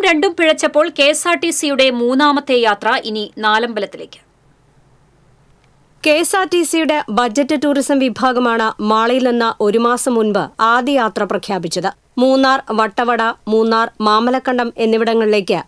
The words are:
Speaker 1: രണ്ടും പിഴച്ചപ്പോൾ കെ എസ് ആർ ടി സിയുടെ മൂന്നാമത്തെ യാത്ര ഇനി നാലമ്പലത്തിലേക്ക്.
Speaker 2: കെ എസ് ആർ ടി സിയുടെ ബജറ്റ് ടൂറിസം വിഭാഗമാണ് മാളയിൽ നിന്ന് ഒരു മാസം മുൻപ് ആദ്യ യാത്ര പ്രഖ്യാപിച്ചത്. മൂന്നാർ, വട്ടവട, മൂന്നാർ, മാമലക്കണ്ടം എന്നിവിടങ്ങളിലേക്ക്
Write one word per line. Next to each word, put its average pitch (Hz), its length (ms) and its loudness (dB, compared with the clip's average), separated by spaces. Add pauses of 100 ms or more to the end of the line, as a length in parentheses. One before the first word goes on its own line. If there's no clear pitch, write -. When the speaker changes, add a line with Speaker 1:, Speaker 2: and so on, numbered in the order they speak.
Speaker 1:
രണ്ടും 320 280 0
പിഴച്ചപ്പോൾ 311 500 2 (120)
കെ 277 160 4
എസ് 302 180 -6
ആർ 302 140 0
ടി 320 140 -2
സിയുടെ 269 280 0 (140)
മൂന്നാമത്തെ 277 540 2 (120)
യാത്ര 220 320 0 (100)
ഇനി 214 160 -6 (200)
നാലമ്പലത്തിലേക്ക്. 214 760 -4 (1800)
Speaker 2:
കെ 302 160 4
എസ് 349 180 -2
ആർ 370 120 0
ടി 349 80 2 (100)
സിയുടെ 311 280 0 (200)
ബജറ്റ് 247 440 0
ടൂറിസം 285 420 0
വിഭാഗമാണ് 233 640 0 (240)
മാളയിൽ 233 380 2
നിന്ന് 233 200 0 (180)
ഒരു 208 200 2
മാസം 247 320 -2
മുൻപ് 214 240 0 (300)
ആദ്യ 247 280 2
യാത്ര 220 320 -2
പ്രഖ്യാപിച്ചത്. 185 560 -4 (340)
മൂന്നാർ, 262 380 4 (180)
വട്ടവട, 226 440 0 (320)
മൂന്നാർ, 226 340 2 (200)
മാമലക്കണ്ടം 247 640 0 (140)
എന്നിവിടങ്ങളിലേക്ക് 220 840 0